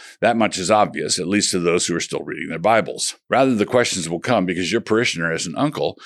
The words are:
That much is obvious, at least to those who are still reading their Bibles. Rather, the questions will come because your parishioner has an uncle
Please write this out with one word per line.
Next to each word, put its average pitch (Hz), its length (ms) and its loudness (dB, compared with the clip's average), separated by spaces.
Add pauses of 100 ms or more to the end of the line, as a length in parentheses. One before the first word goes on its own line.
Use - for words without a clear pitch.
(220)
That 113 160 4
much 107 180 0
is 90 140 -2
obvious, 95 480 2
at 82 100 -4
least 101 220 2
to 95 80 0
those 87 300 0
who 85 80 0
are 78 40 -2
still - 240 -6
reading 76 240 -8
their 80 100 -8
Bibles. 92 580 0 (120)
Rather, 127 260 4
the 101 120 2
questions 104 420 0
will 85 120 -4
come 107 260 2
because 90 260 -2
your 113 80 2
parishioner 104 500 0
has 82 160 -4
an 82 100 -8
uncle 110 500 -2